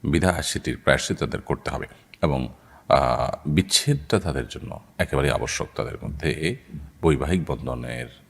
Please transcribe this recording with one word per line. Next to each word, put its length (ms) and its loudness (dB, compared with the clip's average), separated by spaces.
বিধায় 380 2
সেটির 360 -4
প্রায়শ্চিত্ত 460 2
তাদের 180 -4
করতে 280 -4
হবে 160 -6
এবং, 260 0
আহ, 400 4
বিচ্ছেদটা 720 2
তাদের 280 -2
জন্য 320 -12
একেবারেই 340 2
আবশ্যক। 440 -2
তাদের 180 -4
মধ্যে 520 -2
বৈবাহিক 460 2
বন্ধনের 580 -6